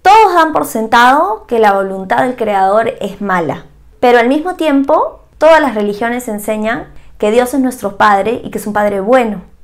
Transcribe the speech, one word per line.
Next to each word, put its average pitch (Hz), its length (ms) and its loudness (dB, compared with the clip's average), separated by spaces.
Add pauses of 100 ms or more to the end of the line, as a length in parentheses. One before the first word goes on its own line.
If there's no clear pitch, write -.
Todos 392 340 4
dan 320 180 2
por 294 120 -2
sentado 254 800 0
que 233 120 -2
la 214 140 4
voluntad 190 500 -2
del 254 120 -4
Creador 208 640 0
es 196 180 -10
mala, 185 460 -4 (340)
pero 240 200 4
al 233 100 2
mismo 311 260 -2
tiempo, 311 640 0 (180)
todas 311 220 6
las 269 160 -2
religiones 233 540 -4
enseñan 214 580 -6 (300)
que 214 140 0
Dios 247 220 0
es 285 60 0
nuestro 247 380 -4
Padre 214 460 0
y - 80 -12
que 208 80 -8
es 208 80 -8
un 208 60 -6
Padre 208 280 -2
bueno. 214 400 0 (220)